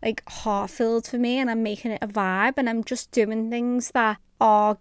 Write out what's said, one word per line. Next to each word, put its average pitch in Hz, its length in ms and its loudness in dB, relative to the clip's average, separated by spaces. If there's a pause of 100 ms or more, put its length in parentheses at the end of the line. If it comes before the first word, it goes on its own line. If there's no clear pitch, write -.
like, 220 260 -2
heart-filled 226 800 -2
for - 100 -6
me, 240 220 0
and 262 120 0
I'm 226 120 0
making 214 300 -4
it - 100 -8
a 220 40 -4
vibe, 202 520 0
and 254 100 0
I'm 226 160 -2
just - 280 -8
doing 220 360 0
things 240 440 -2
that 220 260 2 (240)
are 214 380 6